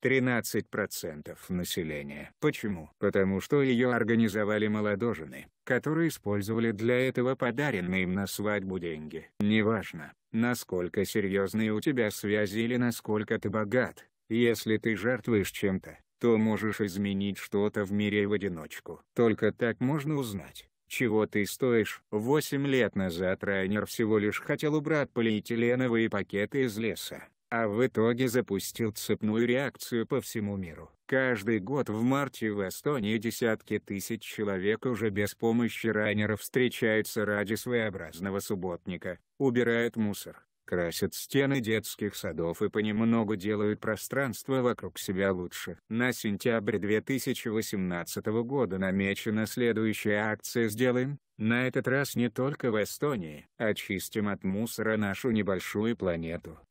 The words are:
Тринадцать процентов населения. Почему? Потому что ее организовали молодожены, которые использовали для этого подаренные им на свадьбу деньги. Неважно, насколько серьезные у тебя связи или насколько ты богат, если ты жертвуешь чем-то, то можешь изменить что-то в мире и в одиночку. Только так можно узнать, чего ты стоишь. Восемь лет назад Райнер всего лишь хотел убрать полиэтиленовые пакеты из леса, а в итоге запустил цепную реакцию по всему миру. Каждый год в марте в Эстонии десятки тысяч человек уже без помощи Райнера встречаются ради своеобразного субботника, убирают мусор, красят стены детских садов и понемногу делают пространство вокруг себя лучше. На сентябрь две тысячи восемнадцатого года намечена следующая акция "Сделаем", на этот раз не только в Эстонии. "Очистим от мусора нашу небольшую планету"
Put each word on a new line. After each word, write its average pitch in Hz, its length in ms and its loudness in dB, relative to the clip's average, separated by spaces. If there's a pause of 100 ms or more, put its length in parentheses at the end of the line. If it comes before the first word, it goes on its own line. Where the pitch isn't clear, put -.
Тринадцать 123 640 2
процентов 85 800 -6
населения. 76 800 -4 (100)
Почему? 101 480 -2 (100)
Потому 98 400 2
что 143 220 2
ее 127 300 4
организовали 107 760 2
молодожены, 104 800 -2 (180)
которые 151 460 0
использовали 110 640 -2
для 120 360 2
этого 127 280 0
подаренные 110 680 0
им 92 100 0
на 98 140 -2
свадьбу 98 520 -2
деньги. 78 500 -8 (100)
Неважно, 104 720 0 (220)
насколько 113 720 0
серьезные 98 680 0
у 107 80 0
тебя 120 320 0
связи 104 480 0
или 117 160 0
насколько 113 640 0
ты 107 100 -4
богат, 107 560 -2 (220)
если 113 480 2
ты 110 220 0
жертвуешь 104 540 2
чем-то, - 460 -2 (220)
то 117 180 6
можешь 107 440 2
изменить 101 560 0
что-то 104 480 0
в 95 80 -4
мире 104 300 4
и - 20 2
в 104 80 0
одиночку. 87 680 -4 (140)
Только 113 380 4
так 117 260 -2
можно 147 360 0
узнать, 107 520 -6 (220)
чего 107 380 2
ты 104 180 0
стоишь. 117 560 0 (100)
Восемь 139 560 0
лет 123 300 2
назад 92 480 0
Райнер 98 400 0
всего 110 320 0
лишь 104 240 0
хотел 147 340 0
убрать 151 360 0
полиэтиленовые 117 1000 2
пакеты 101 540 -2
из 107 140 -2
леса, 107 460 -6 (260)
а 117 180 0
в 107 180 2
итоге 120 420 2
запустил 107 640 0
цепную 110 540 0
реакцию 120 600 -2
по 131 140 0
всему 101 340 -4
миру. 80 340 -8 (160)
Каждый 120 540 2
год 120 300 -2
в 107 120 0
марте 127 500 0
в 101 160 -2
Эстонии 113 500 -2
десятки 110 600 0
тысяч 101 440 -6
человек 101 600 0
уже 117 240 0
без 101 260 -2
помощи 113 520 2
Райнера 107 480 2
встречаются 110 880 0
ради 104 300 0
своеобразного 98 840 -2
субботника, 90 800 -6 (180)
убирают 117 600 2
мусор, 104 460 -4 (220)
красят 87 480 -2
стены 139 460 0
детских 107 560 -2
садов 85 480 -4
и 101 60 2
понемногу 110 640 2
делают 104 440 0
пространство 131 840 -2
вокруг 110 340 -2
себя 98 340 0
лучше. 90 460 -6 (120)
На 120 220 0
сентябрь 110 680 0
две 104 220 2
тысячи 127 480 -4
восемнадцатого 104 920 -2
года 117 380 0
намечена 98 680 0
следующая 110 840 0
акция 113 380 0
"Сделаем", 127 500 0 (180)
на 117 300 2
этот 127 200 -2
раз 135 280 0
не 120 140 2
только 127 420 -2
в 107 100 2
Эстонии. 98 640 -4 (120)
"Очистим 104 720 -2
от 98 160 -4
мусора 107 540 -2
нашу 104 320 -2
небольшую 104 680 0
планету" 82 600 -4 (140)